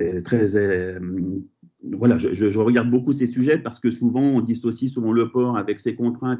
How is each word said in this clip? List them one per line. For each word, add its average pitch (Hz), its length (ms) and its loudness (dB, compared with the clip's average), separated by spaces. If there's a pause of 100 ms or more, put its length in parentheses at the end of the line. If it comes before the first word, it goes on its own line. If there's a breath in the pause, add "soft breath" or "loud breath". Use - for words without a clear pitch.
euh, 87 200 -2
très, 104 340 0
euh, 92 460 0 (1000)
voilà, 120 200 4
je, - 140 -2
je, 101 160 0
je 104 120 0
regarde 120 280 4
beaucoup 123 220 2
ces 135 160 0
sujets 127 320 2
parce - 220 -8
que 120 100 2
souvent, 123 320 0
on 139 180 4
dissocie 117 480 -2
souvent 117 240 -2
le 117 200 2
port 123 260 0
avec 101 220 -4
ses 113 160 -4
contraintes 120 440 -2